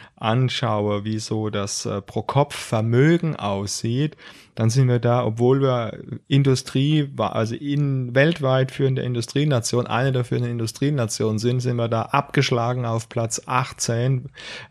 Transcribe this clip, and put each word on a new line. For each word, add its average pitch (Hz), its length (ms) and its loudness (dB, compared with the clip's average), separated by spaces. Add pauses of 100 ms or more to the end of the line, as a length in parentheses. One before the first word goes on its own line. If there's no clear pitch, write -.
(160)
anschaue, 110 880 0
wie 107 160 -4
so 110 300 -4
das, 101 360 -4
äh, 104 160 -6
Pro-Kopf-Vermögen 139 1300 0
aussieht, 113 800 -4 (400)
dann 113 140 2
sind 127 180 4
wir 123 120 4
da, 120 260 2
obwohl 120 360 4
wir 123 380 0 (280)
Industrie, 139 920 2
also 113 380 -2
in, 139 600 -2
weltweit 135 560 2
führende 135 300 0
Industrienation, 123 840 0
eine 127 280 0
der 123 100 0
führenden 123 280 -2
Industrienationen 117 880 -2
sind, 123 200 0
sind 123 160 -2
wir 117 140 0
da 113 140 0
abgeschlagen 127 840 0
auf 113 240 -4
Platz 113 380 -4
achtzehn, 127 840 -2 (420)